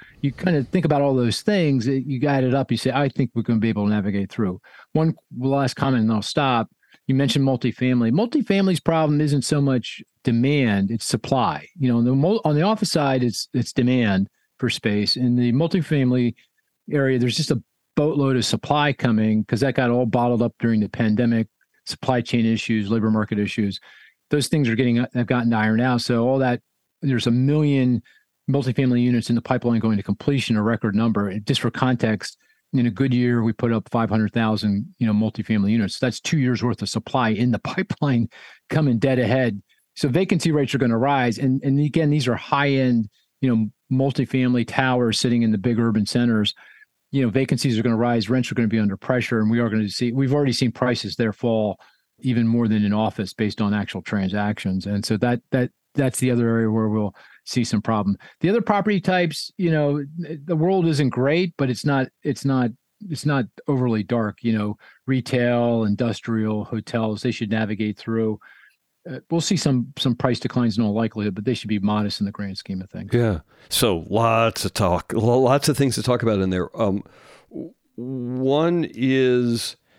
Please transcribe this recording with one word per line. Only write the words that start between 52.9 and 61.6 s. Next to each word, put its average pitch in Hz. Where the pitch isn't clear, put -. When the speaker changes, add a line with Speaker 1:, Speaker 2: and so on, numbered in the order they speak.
Speaker 1:
office 107
based 107
on 104
actual 101
transactions. 101
And 101
so 110
that, 123
that, 123
that's 131
the 127
other 120
area 113
where 110
we'll 104
see 120
some 107
problem. 101
The 165
other 214
property 202
types, 180
you 175
know, 147
the 170
world 175
isn't 147
great, 160
but 139